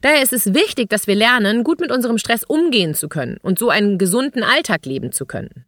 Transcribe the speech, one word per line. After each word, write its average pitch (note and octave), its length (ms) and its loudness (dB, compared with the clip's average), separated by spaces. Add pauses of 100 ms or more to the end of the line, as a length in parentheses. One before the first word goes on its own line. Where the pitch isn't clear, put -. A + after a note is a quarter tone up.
Daher C#4+ 200 4
ist C4 120 0
es G#3 200 0
wichtig, C#4 360 0
dass G#3+ 180 -2
wir G3 80 2
lernen, A3+ 480 2
gut D4+ 160 0
mit E4+ 140 -2
unserem A#3+ 240 0
Stress A#3 260 -2
umgehen B3 500 0
zu D3+ 140 -6
können B2+ 300 -6
und F#3 200 -2
so A#3 120 0
einen G3+ 280 2
gesunden A3+ 460 0
Alltag A#3+ 420 0
leben C3+ 280 -6
zu C3+ 120 -6
können. - 420 -10